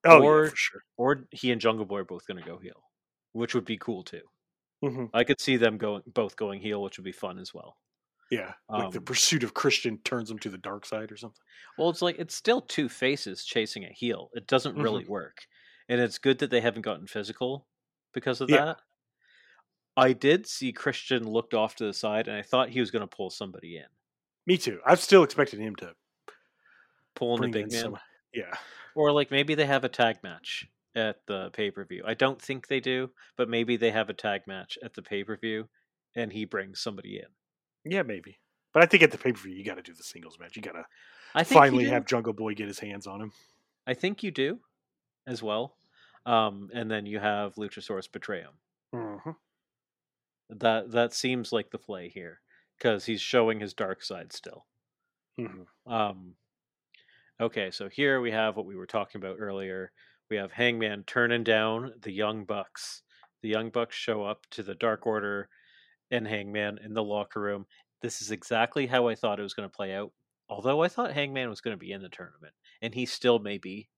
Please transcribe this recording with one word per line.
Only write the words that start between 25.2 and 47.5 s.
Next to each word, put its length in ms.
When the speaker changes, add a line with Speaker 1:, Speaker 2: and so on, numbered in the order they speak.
Speaker 1:
expected 360
him 180
to 180
Speaker 2:
Pull 180
in 40
a 40
Speaker 1:
bring 100
Speaker 2:
big 120
Speaker 1:
in 80
Speaker 2:
man. 100
Speaker 1:
some-, 180
yeah. 200
Speaker 2:
Or, 160
like, 200
maybe 240
they 100
have 180
a 60
tag 340
match 440
at 320
the 240
pay-per-view. 540
I 80
don't 280
think 260
they 120
do, 340
but 140
maybe 280
they 140
have 180
a 40
tag 340
match 340
at 120
the 80
pay-per-view, 680
and 160
he 140
brings 340
somebody 400
in. 80
Speaker 1:
Yeah, 200
maybe. 360
But 100
I 40
think 160
at 80
the 60
pay-per-view, 360
you 120
gotta 160
do 120
the 100
singles 360
match. 160
You 60
gotta 260
Speaker 2:
I 100
think 120
you 60
Speaker 1:
finally 240
Speaker 2:
do. 60
Speaker 1:
have 140
Jungle 280
Boy 220
get 120
his 120
hands 280
on 140
him. 120
Speaker 2:
I 80
think 300
you 80
do, 300
as 160
well. 340
Um, 480
and 160
then 160
you 140
have 360